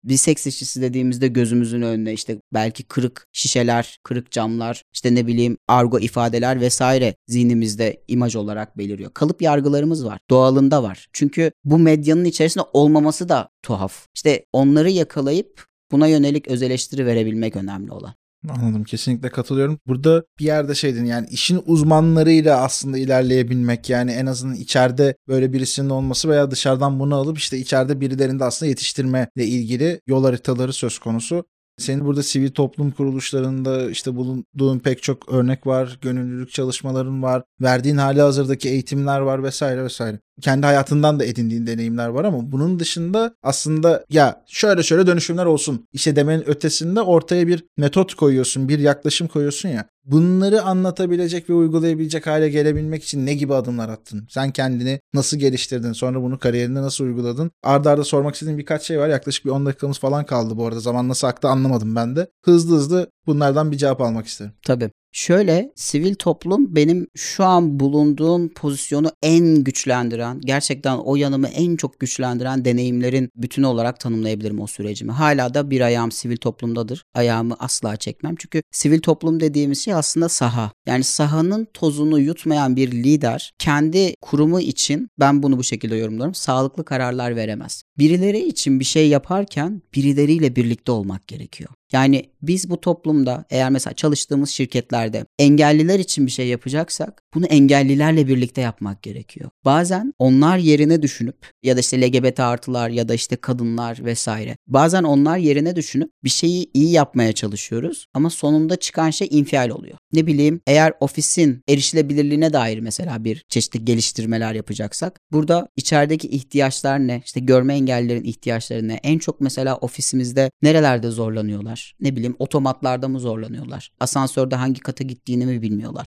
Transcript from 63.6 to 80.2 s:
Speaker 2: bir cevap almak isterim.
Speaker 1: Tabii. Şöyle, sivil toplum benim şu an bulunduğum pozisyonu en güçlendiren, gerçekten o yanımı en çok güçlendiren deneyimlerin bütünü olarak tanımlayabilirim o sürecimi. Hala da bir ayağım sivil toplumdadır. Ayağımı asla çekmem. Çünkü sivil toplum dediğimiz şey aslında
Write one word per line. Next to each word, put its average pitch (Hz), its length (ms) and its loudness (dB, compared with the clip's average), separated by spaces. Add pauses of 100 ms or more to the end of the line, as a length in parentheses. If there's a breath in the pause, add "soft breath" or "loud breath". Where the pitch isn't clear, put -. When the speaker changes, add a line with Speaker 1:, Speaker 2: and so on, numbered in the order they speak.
Speaker 2:
bir 143 40 -4
cevap 135 240 0
almak 113 260 -2
isterim. 104 260 -14 (100)
Speaker 1:
Tabii. 120 280 -2 (260)
Şöyle, 185 600 2
sivil 175 380 -2
toplum 185 640 0
benim 165 300 4 (100)
şu - 280 -4
an 175 360 4
bulunduğum 147 680 2
pozisyonu 147 640 -4 (100)
en 160 420 4
güçlendiren, 123 760 -4
gerçekten 135 560 -2
o 139 200 -2
yanımı 139 320 0
en 170 280 0
çok - 240 -6
güçlendiren 127 640 -4
deneyimlerin 123 720 0
bütünü 135 300 -2
olarak 120 340 -2
tanımlayabilirim 110 600 -4
o 107 60 -8
sürecimi. 107 460 -8
Hala 139 420 2
da 143 160 -2
bir 127 100 2
ayağım 120 320 0
sivil 120 240 -6
toplumdadır. 117 680 -6 (100)
Ayağımı 117 440 0
asla 117 380 -6
çekmem. 151 420 -8
Çünkü - 240 -6 (100)
sivil 156 280 2
toplum 160 400 0
dediğimiz 143 440 0
şey 208 100 -2
aslında 165 340 0